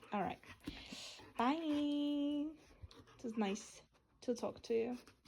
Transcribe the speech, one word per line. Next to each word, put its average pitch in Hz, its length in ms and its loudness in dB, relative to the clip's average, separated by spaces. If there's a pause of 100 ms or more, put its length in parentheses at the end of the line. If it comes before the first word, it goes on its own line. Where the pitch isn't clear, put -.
(120)
All 208 100 2
right. - 160 0 (960)
Bye. 247 180 6 (1600)
It - 60 -20
was 220 120 -2
nice 208 460 0 (400)
to 247 120 0
talk 220 280 -4
to - 120 0
you. 233 240 2 (300)